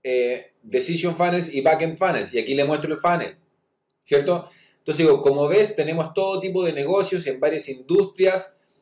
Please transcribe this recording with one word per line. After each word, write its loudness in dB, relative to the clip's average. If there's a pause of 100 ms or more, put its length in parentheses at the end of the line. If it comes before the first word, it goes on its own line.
eh, -2
Decision -2
Funnels 0
y -2
Backend 0
Funnels. -2
Y 0
aquí -4
le 2
muestro -2
el -4
funnel, -2 (640)
¿cierto? 0 (300)
Entonces 0
digo, 6
como 4
ves, 2
tenemos -2
todo -2
tipo -2
de 0
negocios -2
en -4
varias -2
industrias, 0 (240)